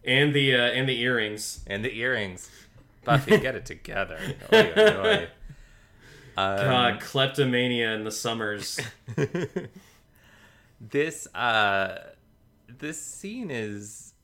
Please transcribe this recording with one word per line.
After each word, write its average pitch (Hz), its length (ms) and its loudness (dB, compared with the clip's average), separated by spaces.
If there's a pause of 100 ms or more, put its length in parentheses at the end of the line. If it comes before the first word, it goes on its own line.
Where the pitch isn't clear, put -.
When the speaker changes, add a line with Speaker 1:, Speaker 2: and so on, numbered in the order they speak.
Speaker 1:
And 139 280 4
the, 139 220 4
uh, 123 120 6
and 127 220 0
the 120 120 0
earrings. 110 680 -2
Speaker 2:
And 101 180 -4
the 120 140 -4
earrings. 110 500 -4 (540)
Buffy, 135 360 4
get 127 180 0
it - 100 -10
together. - 540 -8 (160)
Speaker 1:
<laughs> - 160 0
Speaker 2:
Oy, 214 240 8
oy, - 20 4
oy. 208 500 4 (1080)
Um, 98 220 0
Speaker 1:
God, 120 420 2
kleptomania 123 960 0
in 107 100 -6
the 107 80 -6
Summers. 107 680 -6 (380)
Speaker 2:
<laughs> 156 40 -2 (1600)
This, 143 540 -2
uh, 101 640 2 (720)
this 147 320 -10
scene 214 500 -12
is 104 600 -8 (120)